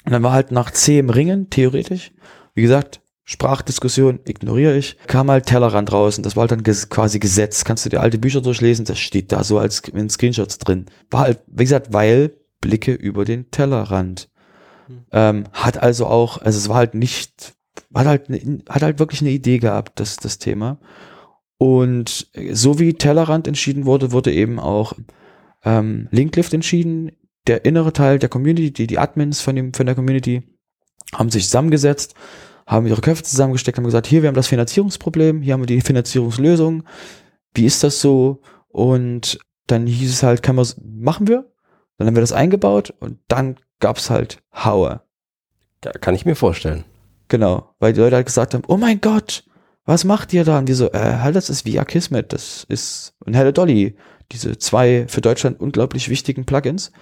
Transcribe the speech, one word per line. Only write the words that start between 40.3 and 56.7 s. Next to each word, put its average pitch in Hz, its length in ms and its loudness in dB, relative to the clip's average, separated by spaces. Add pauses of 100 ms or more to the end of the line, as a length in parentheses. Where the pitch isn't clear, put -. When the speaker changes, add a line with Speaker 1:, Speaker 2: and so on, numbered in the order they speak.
Speaker 1:
„Kann 131 140 0
man's, 127 280 -2
machen 120 440 -2
wir?“ 247 240 0 (460)
Dann 107 100 0
haben 113 80 4
wir 117 60 4
das 117 120 0
eingebaut 196 640 0
und - 280 -14
dann 131 300 -4 (220)
gab's 110 300 -2
halt 113 320 -2 (120)
Haue. 95 480 -2 (800)
Speaker 2:
Ja, - 80 -10
kann - 240 -2
ich - 100 -4
mir 165 100 0
vorstellen. 82 480 -2 (440)
Speaker 1:
Genau, 104 520 0
weil 113 140 2
die 104 60 0
Leute 123 180 4
halt 127 100 0
gesagt - 260 -2
haben, 123 140 -4
„Oh 180 100 2
mein 220 240 0
Gott, 214 420 0 (420)
was 165 180 2
macht 202 300 0
ihr 175 100 4
da?“ 156 160 2
Und 131 80 -2
die 131 60 2
so, 127 180 0
„Äh, 107 260 0
halt, 139 180 0
das 180 140 -2
ist 135 180 -8
V 107 80 -2
R 101 100 -2
Kismet, 139 480 -4
das - 360 -12
ist, - 460 -10 (100)
und 107 80 -4
Hello 135 180 4
Dolly“, 123 440 2 (360)
diese - 260 -8
zwei 123 500 2
für - 140 -6
Deutschland 117 380 0
unglaublich 123 500 -4
wichtigen 127 360 -6
Plugins, 139 460 -4 (100)